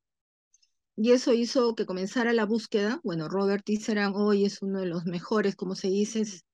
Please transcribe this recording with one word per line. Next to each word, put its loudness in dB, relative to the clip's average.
Y 4
eso 4
hizo 2
que -2
comenzara -2
la 2
búsqueda. 0
Bueno, -4
Robert 0
Tisserand -2
hoy 2
es -4
uno -4
de -2
los -4
mejores, -2
como -6
se -4
dice, 0
s-, -8